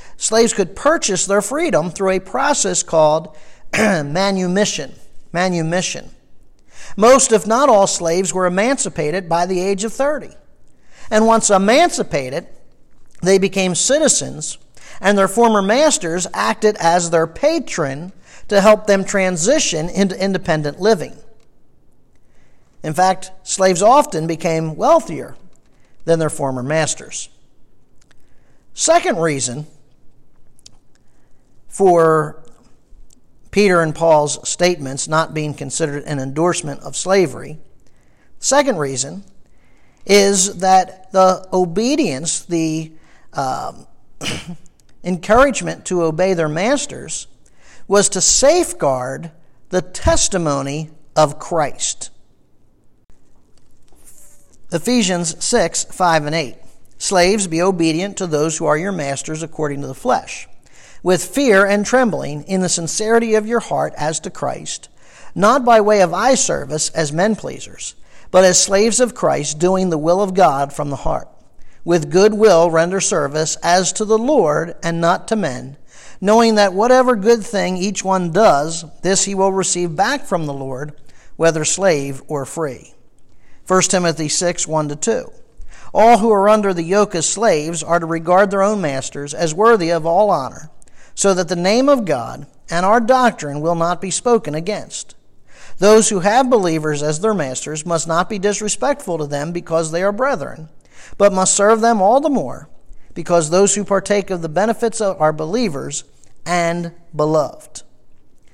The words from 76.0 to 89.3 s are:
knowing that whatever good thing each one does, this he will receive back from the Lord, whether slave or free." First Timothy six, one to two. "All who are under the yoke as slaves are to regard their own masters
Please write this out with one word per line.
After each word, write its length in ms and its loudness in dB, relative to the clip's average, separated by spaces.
knowing 320 6
that 200 4
whatever 420 4
good 280 2
thing 320 -2
each 300 -4
one 260 0
does, 540 2
this 220 0
he 100 -4
will 180 2
receive 440 -2
back 300 -2
from 200 -2
the 80 -6
Lord, 400 -8
whether 300 2
slave 640 0
or 180 -4
free." 480 -8
First 240 2
Timothy 400 0
six, 380 -2
one 200 -2
to 80 -6
two. 360 -4
"All 260 8
who 120 2
are 160 4
under 260 4
the 100 -2
yoke 320 2
as 120 -2
slaves 560 0
are 160 2
to 60 -4
regard 440 2
their 120 0
own 180 2
masters 540 -6